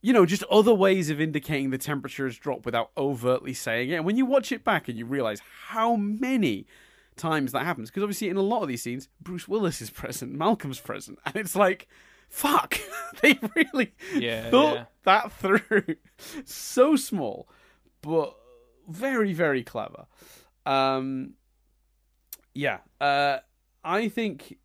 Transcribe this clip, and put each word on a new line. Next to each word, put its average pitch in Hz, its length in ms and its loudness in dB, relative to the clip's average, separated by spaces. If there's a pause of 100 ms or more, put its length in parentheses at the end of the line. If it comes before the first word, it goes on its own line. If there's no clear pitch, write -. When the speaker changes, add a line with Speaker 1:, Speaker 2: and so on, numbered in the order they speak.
Speaker 1:
you 220 100 2
know, 208 140 8
just 180 180 -2
other 214 300 6
ways 190 360 4
of 151 120 -2
indicating 147 480 -2
the 131 80 -2
temperature 139 480 -6
has 123 120 -4
dropped 123 280 -6
without 117 320 -2
overtly 131 560 0
saying 120 380 -2
it. 175 40 -2
And 160 100 -2
when 208 120 0
you 262 80 4
watch 262 260 2
it 247 140 -6
back 202 240 0
and 117 80 -8
you 113 80 -8
realize 117 360 -2 (260)
how 233 280 0
many 214 680 0 (500)
times 151 380 -2
that 131 100 0
happens, 147 260 -4
'cause 196 140 -4
obviously 208 240 -4
in 180 80 -2
a 196 60 2
lot 214 200 2
of 170 60 -4
these 123 160 -6
scenes, 123 240 -8 (140)
Bruce 180 260 -10
Willis 190 340 -2
is 110 80 -12
present, 127 440 -10
Malcolm's 151 480 -2
present, - 440 -12
and - 120 -6
it's - 180 -6
like, 196 320 2 (400)
fuck, - 500 0 (220)
<laughs> 679 220 -10
they 285 180 4 (160)
really 294 380 0 (200)
Speaker 2:
Yeah, 117 360 -2
Speaker 1:
thought 294 260 6
Speaker 2:
yeah. 120 100 -10 (180)
Speaker 1:
that 202 280 4
through. - 640 0 (220)
<laughs> - 260 -14
So - 540 2
small, 139 500 -4 (540)
but 156 340 -2 (540)
very, 214 420 -2
very 151 320 0
clever. - 440 -10 (580)
Um, 135 720 0 (1160)
yeah, 139 260 -4 (220)
uh, 143 380 2 (440)
I 202 240 -2
think 202 580 -6